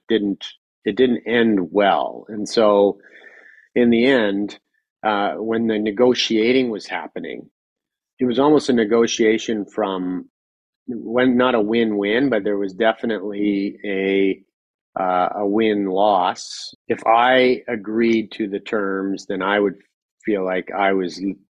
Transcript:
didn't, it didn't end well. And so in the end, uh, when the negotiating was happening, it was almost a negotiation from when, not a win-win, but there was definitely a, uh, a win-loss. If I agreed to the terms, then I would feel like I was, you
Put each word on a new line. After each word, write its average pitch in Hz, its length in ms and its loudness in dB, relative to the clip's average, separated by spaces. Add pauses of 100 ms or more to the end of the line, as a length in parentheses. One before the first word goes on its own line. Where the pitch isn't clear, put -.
didn't, 104 380 -2 (400)
it 104 100 -2
didn't 123 300 2
end 107 460 0
well. 76 560 0
And 104 200 -10
so 101 520 4 (720)
in 120 160 4
the 117 160 4
end, 104 540 0 (440)
uh, 101 320 0
when 113 320 -2
the 110 120 0
negotiating 117 920 2
was 104 180 -8
happening, 82 640 -12 (720)
it 131 60 0
was 120 120 0
almost 143 320 4
a 127 40 2
negotiation 113 920 0
from 92 640 -4 (580)
when, 123 500 0
not 123 180 4
a 110 60 2
win-win, 110 680 0
but 107 140 0
there 101 140 -2
was 98 160 -6
definitely 104 1080 -2
a, 98 600 0 (560)
uh, 90 380 0
a 104 100 -2
win-loss. 101 1300 0 (120)
If - 200 -4
I 123 600 4
agreed 113 640 0
to 107 140 -4
the 98 120 -6
terms, 98 640 -4
then 98 160 -6
I 101 180 2
would 101 160 2 (500)
feel 101 200 -2
like 92 260 -4
I 98 220 0
was, 87 260 -4
you 95 160 -4 (200)